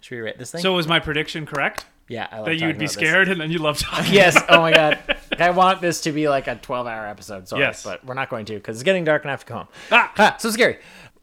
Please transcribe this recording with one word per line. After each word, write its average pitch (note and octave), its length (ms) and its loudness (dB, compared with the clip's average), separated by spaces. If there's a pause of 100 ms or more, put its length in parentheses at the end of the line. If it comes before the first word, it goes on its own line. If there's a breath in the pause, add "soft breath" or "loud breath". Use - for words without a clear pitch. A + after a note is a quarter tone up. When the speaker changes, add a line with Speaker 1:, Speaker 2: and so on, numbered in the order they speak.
Speaker 1:
should - 160 -16
we A#2 60 -10
rate G#2+ 160 -8
this A#2+ 140 -14
thing? E3+ 80 -8
Speaker 2:
So F#3 120 0
was E3+ 160 0
my E3 100 2
prediction D3+ 480 -6
correct? D3+ 380 -4 (240)
Speaker 1:
Yeah, A2 240 -8
I A2 60 -14
love G#2+ 80 -10
Speaker 2:
That D#3+ 80 -2
you D#3+ 60 -2
Speaker 1:
talking E3 80 -2
Speaker 2:
would D#3+ 100 -4
be D#3 80 -4
Speaker 1:
about - 60 -6
this. - 20 -
Speaker 2:
scared F3 340 2
and F3+ 120 -2
then D#3 120 -6
you E3+ 60 -2
love D3+ 200 -2
talking - 360 -2
Speaker 1:
Yes. F#3 220 8
Speaker 2:
about - 140 4
Speaker 1:
Oh E3 120 8
my E3 80 2
Speaker 2:
it. D#3 40 6
Speaker 1:
God. D#3 500 2
Speaker 2:
<laughs> - 160 -6
Speaker 1:
I F3 100 4
want F#3 320 4
this E3+ 200 0
to D#3+ 100 -2
be, D3+ 160 -2
like, C#3 200 0
a B2 80 -6
twelve-hour A#2 500 -8
episode. G2 420 -14
Sorry, B2+ 140 -4
Speaker 2:
Yes. B2 220 -4
Speaker 1:
but F#2+ 200 -10
we're B2+ 100 -12
not C3+ 160 -8
going A2 160 -8
to G#2+ 140 -8
'cause A2+ 160 -10
it's A#2+ 60 -10
getting F#3 220 0
dark D3+ 200 2
and D3 60 -6
I - 40 -4
have A#2 60 -8
to - 60 -20
go A#2+ 100 -12
home. F2 120 -12 (240 loud breath)
Speaker 2:
Ah! A#3 260 4
Speaker 1:
Ah, - 200 4
so A3+ 120 -4
scary. G#3+ 280 0 (440 loud breath)